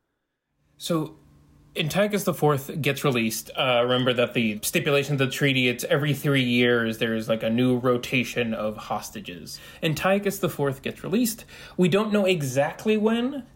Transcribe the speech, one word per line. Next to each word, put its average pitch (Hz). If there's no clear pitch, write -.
So 160
Antiochus 190
the 175
fourth 147
gets 139
released. 120
Uh, 127
remember 127
that 113
the 110
stipulation 143
of 135
the 135
treaty, 131
it's 120
every 147
three 139
years 120
there's, 113
like, 113
a 110
new 123
rotation 123
of 107
hostages. 98
Antiochus 190
the 185
fourth 139
gets -
released. 214
We 180
don't 202
know 202
exactly 156
when. 240